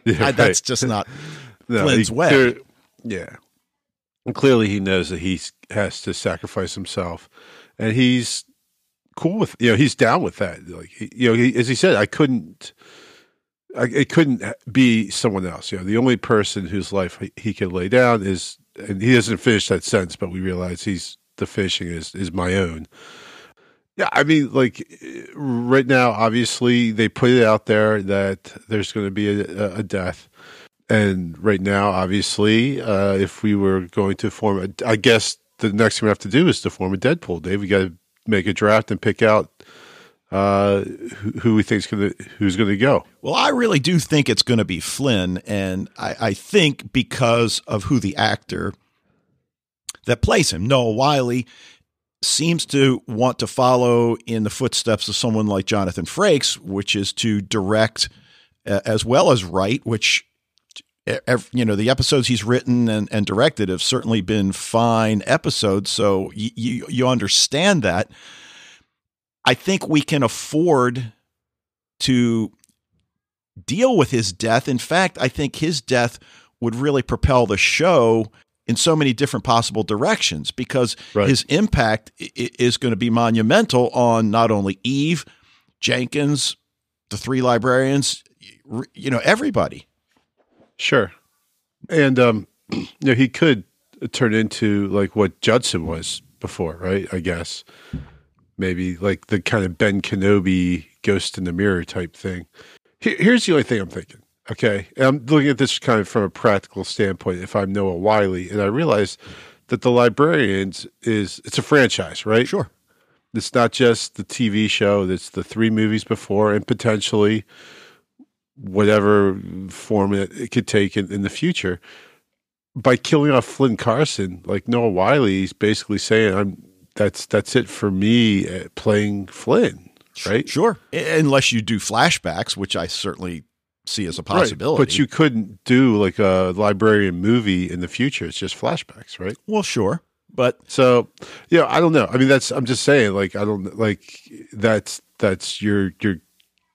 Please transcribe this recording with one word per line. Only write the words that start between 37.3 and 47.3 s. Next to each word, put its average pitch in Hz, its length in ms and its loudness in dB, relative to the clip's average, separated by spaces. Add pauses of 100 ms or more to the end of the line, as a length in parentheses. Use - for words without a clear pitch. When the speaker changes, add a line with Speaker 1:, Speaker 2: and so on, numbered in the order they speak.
Speaker 1:
Dave. 95 200 -4
We 101 60 -8
gotta 92 260 2 (340)
make 101 180 0
a 98 80 0
draft 107 380 2
and 98 100 -4
pick 107 220 0
out, 107 280 4 (800)
uh, 98 500 2
who, - 580 -10
who 113 160 2
we 107 80 4
think's 104 240 -2
gonna, 101 240 -2 (260)
who's 95 180 0
gonna 101 220 0
go. 120 260 2 (200)
Speaker 2:
Well, 147 100 -4
I 254 160 2
really 233 300 0
do 170 180 0
think 143 320 0
it's 110 140 0
gonna 113 220 2
be 87 140 -6
Flynn, 92 680 -2
and 95 500 -4
I, - 220 -6
I 107 140 -2
think 151 580 0
because 117 720 0